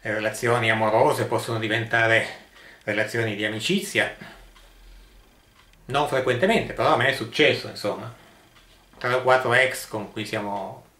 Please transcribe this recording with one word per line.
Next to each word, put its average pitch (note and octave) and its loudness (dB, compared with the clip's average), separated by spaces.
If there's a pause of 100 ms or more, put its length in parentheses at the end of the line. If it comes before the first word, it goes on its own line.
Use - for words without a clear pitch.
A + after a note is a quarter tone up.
Le G#2+ -4
relazioni A2+ 0
amorose A2 2
possono A2+ -2
diventare A2+ 0 (380)
relazioni G#2+ -2
di G#2 -4
amicizia. A2 -2 (1700)
Non C#3+ 0
frequentemente, C#3 2
però C#3 4
a - 2
me B2 2
è C3+ 2
successo, A#2 0
insomma. G2+ -8 (840)
Tre B2 -4
o B2+ 0
quattro B2+ 4
ex B2+ 0
con G#2 -8
cui G#2+ -6
siamo G2+ -6 (140)